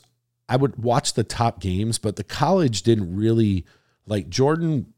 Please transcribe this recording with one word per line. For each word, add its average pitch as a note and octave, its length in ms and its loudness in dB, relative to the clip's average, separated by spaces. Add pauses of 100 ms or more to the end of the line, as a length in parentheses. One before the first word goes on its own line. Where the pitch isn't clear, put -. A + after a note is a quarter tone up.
(480)
I B2 80 0
would C3+ 240 0
watch A#2+ 340 0
the A2 100 0
top - 360 -2
games, G2 380 -2
but G#2 160 -4
the G#2 80 -8
college D3 600 0
didn't G2+ 340 2
really, G#2+ 480 2 (420)
like, G2+ 220 -4
Jordan, D3+ 680 0